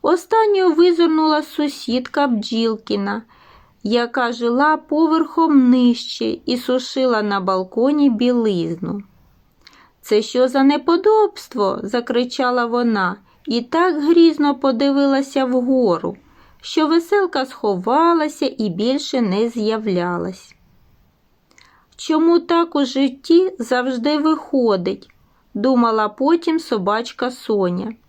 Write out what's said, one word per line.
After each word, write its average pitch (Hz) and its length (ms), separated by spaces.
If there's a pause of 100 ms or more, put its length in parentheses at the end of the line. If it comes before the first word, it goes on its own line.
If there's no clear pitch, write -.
Останньою 381 680
визирнула 320 680
сусідка 285 840
Бджілкіна, 220 960 (600)
яка 240 500
жила 247 440
поверхом 302 920
нижче 240 760
і 247 100
сушила 254 680
на 202 180
балконі 226 680
білизну. 202 920 (1000)
«Це 214 220
що 247 260
за 269 140
неподобство?» — 339 1200
закричала 247 840
вона 220 500 (300)
і 240 160
так 330 400
грізно 302 520
подивилася 277 920
вгору, 247 720 (440)
що - 260
веселка 339 600
сховалася 285 1120
і 214 100
більше 247 520
не 214 280
з'являлась. 190 1040 (1400)
«Чому 330 420
так 339 380
у 285 80
житті 277 720
завжди 254 600
виходить?» — 240 880 (460)
думала 226 540
потім 320 520
собачка 226 680
Соня. 196 640 (140)